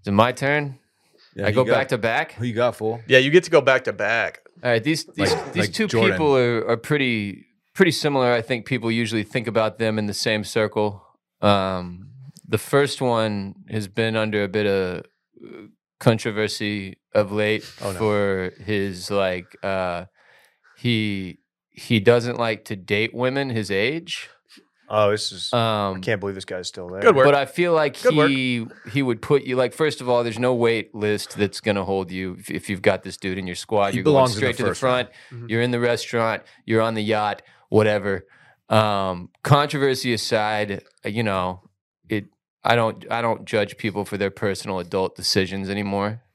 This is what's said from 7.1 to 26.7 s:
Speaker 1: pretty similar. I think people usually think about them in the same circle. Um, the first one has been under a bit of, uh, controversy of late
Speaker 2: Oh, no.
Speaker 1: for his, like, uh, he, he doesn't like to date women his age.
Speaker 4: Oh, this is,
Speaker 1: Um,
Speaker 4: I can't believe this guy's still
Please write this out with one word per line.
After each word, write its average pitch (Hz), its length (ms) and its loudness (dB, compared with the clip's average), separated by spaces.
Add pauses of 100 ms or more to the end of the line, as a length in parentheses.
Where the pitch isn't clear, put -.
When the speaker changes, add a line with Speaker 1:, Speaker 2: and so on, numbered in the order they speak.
Speaker 1:
pretty 180 180 4
similar. 131 420 2
I 117 80 2
think 117 240 -4
people 113 260 -2
usually 113 320 0
think 117 240 -4
about 110 300 0
them 110 220 0
in 104 80 -2
the 101 60 -4
same 107 300 -2
circle. 107 600 -2 (380)
Um, 95 680 0 (380)
the 110 100 0
first 139 440 0
one 110 540 -2 (140)
has 107 180 -4
been 113 280 -2
under 107 280 0
a 101 40 -2
bit 104 180 0
of, 95 380 0 (400)
uh, - 240 -18 (320)
controversy 107 1000 -2 (160)
of 104 180 0
late 107 320 0 (180)
Speaker 2:
Oh, 104 100 -6
no. 90 80 -8
Speaker 1:
for 101 520 -2 (120)
his, 98 480 -4
like, 92 520 -2
uh, 92 420 -4 (720)
he, 104 600 -2 (320)
he - 280 0
doesn't 117 380 4
like 113 280 -2
to 110 100 -8
date 101 380 -2
women 131 360 -2
his 107 220 -4
age. 151 580 -4 (580)
Speaker 4:
Oh, 107 220 2
this 104 220 -2
is, 95 200 -8
Speaker 1:
Um, 104 460 0
Speaker 4:
I - 20 -10
can't 101 200 -2
believe 98 160 -6
this 95 100 -12
guy's 92 220 -8
still 90 220 -12